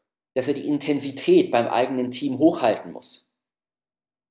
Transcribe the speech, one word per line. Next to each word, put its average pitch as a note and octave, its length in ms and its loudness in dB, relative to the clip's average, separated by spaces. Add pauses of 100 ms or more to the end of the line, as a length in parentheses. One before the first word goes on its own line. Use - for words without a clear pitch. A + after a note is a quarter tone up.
(340)
dass B2+ 140 -2
er C#3+ 60 0
die C#3 140 -6
Intensität D3 840 2
beim A#2 160 2
eigenen B2+ 440 0
Team C3 280 -4
hochhalten A2 540 2
muss. - 340 -14 (1040)